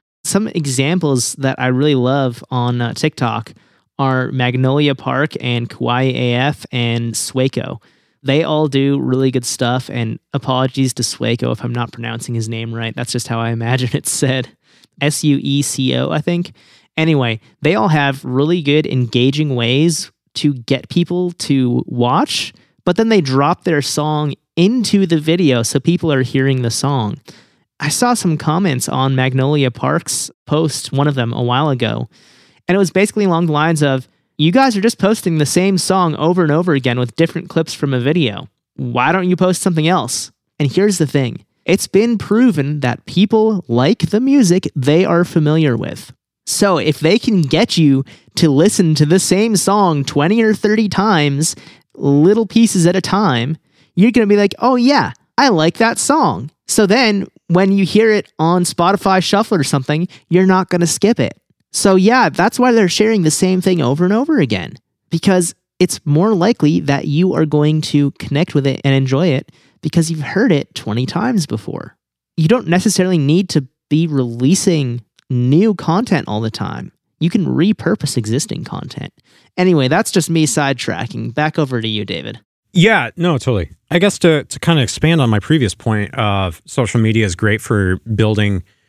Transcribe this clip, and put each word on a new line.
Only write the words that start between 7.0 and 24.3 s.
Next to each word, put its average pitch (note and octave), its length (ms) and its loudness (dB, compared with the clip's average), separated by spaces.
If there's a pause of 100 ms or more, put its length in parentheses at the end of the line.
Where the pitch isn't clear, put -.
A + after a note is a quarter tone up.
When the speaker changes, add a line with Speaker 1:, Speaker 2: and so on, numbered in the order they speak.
Speaker 1:
Sueco. - 680 -4 (440)
They C#3 200 0
all D3+ 240 0
do C#3 320 0
really C3 300 0
good B2 160 -4
stuff, B2+ 420 -4
and A2+ 300 -6 (160)
apologies C3 600 -2
to B2 80 -6
Sueco A#2+ 480 -4
if A#2 120 -6
I'm A#2+ 80 -6
not A#2+ 200 -6
pronouncing A#2 420 -10
his A2+ 160 -6
name A2+ 240 -8
right. A2+ 220 -8
That's A#2+ 160 -8
just A#2+ 160 -6
how A#2 120 -4
I A#2 120 -2
imagine A#2 420 -2
it's D3 160 -4
said. C3 400 -2 (500)
S D3 240 -2
U C#3+ 160 2
E C#3 220 -2
C C3 340 -2
O, C3 140 -2
I D#3 120 -4
think. F3 320 -4 (440)
Anyway, C#3 420 0 (220)
they D#3+ 140 2
all G#3+ 140 0
have C#3 360 0
really D3 380 0
good, D3 240 2
engaging C3 680 0
ways C3 580 0 (220)
to D3 200 -2
get B2 360 -6
people F3 420 -2
to B2+ 540 -2
watch, B2 680 -2 (300)
but F3 120 0
then A3+ 140 0
they G#3+ 120 4
drop C#3+ 420 0
their D#3 180 0
song D3+ 520 -2 (220)